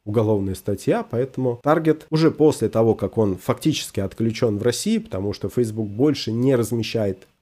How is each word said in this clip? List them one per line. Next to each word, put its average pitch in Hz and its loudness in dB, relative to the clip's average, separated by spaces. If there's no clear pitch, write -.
уголовная 104 0
статья, 147 -2
поэтому 127 -4
Target 156 2
уже 156 4
после 139 2
того, 113 4
как - -4
он 104 2
фактически - -2
отключен 110 -2
в 101 -6
России, 156 0
потому 101 -4
что 101 -8
Facebook 110 -2
больше 120 0
не 123 2
размещает 113 -2